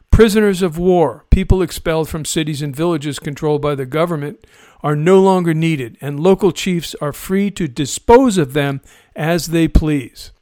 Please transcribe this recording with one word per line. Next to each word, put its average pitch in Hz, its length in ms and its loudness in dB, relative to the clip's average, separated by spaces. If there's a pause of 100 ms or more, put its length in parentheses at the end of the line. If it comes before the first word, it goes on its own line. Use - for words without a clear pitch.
(120)
Prisoners 208 500 4
of 170 160 -4
war, 175 520 0
people 190 320 2
expelled 160 480 -4
from 156 160 -8
cities 156 360 -4
and 147 140 -8
villages 151 420 -2
controlled 147 440 -4
by 147 140 -2
the 135 100 -6
government, 151 600 -4 (380)
are 147 120 0
no 175 260 4
longer 185 320 2
needed, 156 480 -2
and 143 180 -8
local 185 320 2
chiefs - 500 -6
are 147 120 -6
free 196 380 -2
to 190 160 -6
dispose 196 720 2
of 139 160 -2
them 143 280 -2 (340)
as 165 320 -2
they 165 200 0
please. 151 640 0 (100)